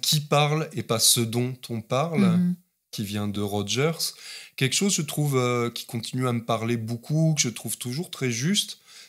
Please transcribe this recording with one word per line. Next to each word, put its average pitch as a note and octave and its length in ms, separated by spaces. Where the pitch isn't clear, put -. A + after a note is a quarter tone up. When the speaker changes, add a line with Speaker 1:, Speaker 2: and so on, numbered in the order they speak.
Speaker 1:
qui - 200
parle D3+ 520
et A2 100
pas A2+ 160
ce - 220
dont A#2+ 340
on A#2 120
parle, D3 440
Speaker 2:
Mhm. F3 300
Speaker 1:
qui A#2 120
vient G#2 240
de G2+ 140
Rogers. G#2 720
Quelque C3 180
chose, G3 180
je E3+ 80
trouve, D3 360
euh, B2 340
qui - 160
continue B2+ 400
à A#2+ 60
me A#2 120
parler A2+ 320
beaucoup, A#2+ 580
que D3 60
je B2+ 80
trouve - 280
toujours C3 340
très C3 180
juste, C#3 480